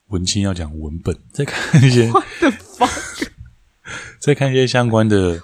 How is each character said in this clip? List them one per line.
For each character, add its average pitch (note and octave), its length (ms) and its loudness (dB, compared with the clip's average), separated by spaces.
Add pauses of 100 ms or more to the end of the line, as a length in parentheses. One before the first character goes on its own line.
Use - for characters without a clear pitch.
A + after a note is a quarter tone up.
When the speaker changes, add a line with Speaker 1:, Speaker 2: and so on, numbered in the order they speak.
Speaker 1:
文 F2+ 160 -4
青， G2 180 -2
要 G2 120 -2
讲 D#2 260 -10
文 D#2 200 -10
本， F2 140 -4 (180)
在 C#3+ 120 -6
看 - 400 2
一 C3+ 60 6
些 A#2+ 180 4
Speaker 2:
What A#2 160 2 (160)
the D4+ 100 2
fuck？ - 760 -6 (580)
Speaker 1:
<laughs> - 360 -18
在 D3 140 0
看 C#3 160 -2
一 B2+ 40 -4
些 C3 120 2
相 A#2+ 220 0
关 A2 180 2
的 F#2 380 2